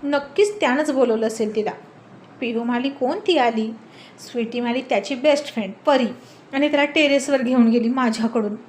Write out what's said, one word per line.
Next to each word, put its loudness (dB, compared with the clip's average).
नक्कीच 0
त्यानंच 0
बोलवलं 2
असेल -4
तिला." -2
पिहू -4
म्हणाली, -2
"कोण -4
ती 4
आली?" 2
स्वीटी -6
म्हणाली, -2
"त्याची -2
बेस्ट 0
फ्रेंड -6
परी, 4
आणि 0
त्याला 2
टेरेसवर 2
घेऊन 4
गेली 2
माझ्याकडून." -2